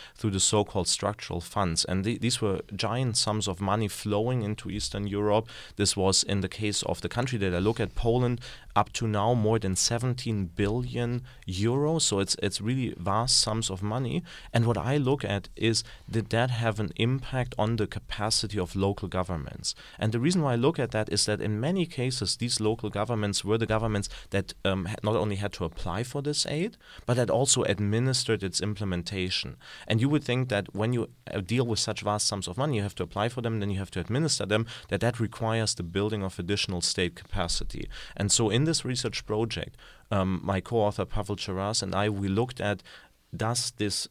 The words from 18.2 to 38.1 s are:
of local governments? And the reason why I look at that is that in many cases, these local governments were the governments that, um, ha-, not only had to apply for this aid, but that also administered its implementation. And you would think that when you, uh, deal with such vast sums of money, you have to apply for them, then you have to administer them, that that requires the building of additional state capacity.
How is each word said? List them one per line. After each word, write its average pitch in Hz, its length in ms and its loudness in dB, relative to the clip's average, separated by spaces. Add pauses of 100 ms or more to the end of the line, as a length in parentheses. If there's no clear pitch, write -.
of 90 180 -4
local 98 320 2
governments? 90 680 -4 (240)
And 110 140 2
the 117 80 0
reason 170 220 4
why 135 100 2
I 120 40 4
look 135 220 4
at 117 140 0
that 107 200 -2
is 101 140 2
that 107 140 0
in 107 180 -2
many 170 280 0
cases, 127 500 -2
these 120 240 -2
local 110 280 0
governments 104 560 0
were 107 140 2
the 113 80 0
governments 110 420 0 (220)
that, 98 240 -2 (100)
um, 95 200 0
ha-, 101 180 -6
not 107 140 2
only 101 200 2
had 101 180 -2
to 92 100 -4
apply 87 400 -4
for 143 180 -6
this 147 240 0
aid, 175 300 -4 (280)
but 123 120 2
that 120 140 4
also 127 340 4
administered 104 800 2
its 92 160 -2
implementation. 95 960 -2 (320)
And 113 120 4
you 135 80 4
would 147 140 2
think 123 280 0
that 101 220 0
when 110 200 2
you, 117 160 0 (240)
uh, - 80 -2
deal 117 260 2
with 110 140 0
such 107 220 -2
vast 104 260 2
sums 101 180 -2
of 87 100 -8
money, 139 200 0
you 101 60 2
have 101 120 -4
to - 80 -4
apply 101 260 0
for 120 120 -4
them, 113 180 0
then 101 120 0
you 98 80 0
have 95 140 -4
to 92 80 -2
administer 117 460 0
them, 110 200 2 (220)
that 98 120 0
that 117 180 0
requires 110 560 0
the - 80 -4
building 101 400 0
of 92 160 -4
additional 92 420 -2
state 87 360 0
capacity. - 720 -2 (280)